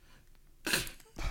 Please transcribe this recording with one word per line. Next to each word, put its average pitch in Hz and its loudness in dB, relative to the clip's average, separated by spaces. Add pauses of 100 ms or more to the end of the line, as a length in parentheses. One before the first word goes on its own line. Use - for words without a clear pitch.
(640)
<laughs> - 2 (600)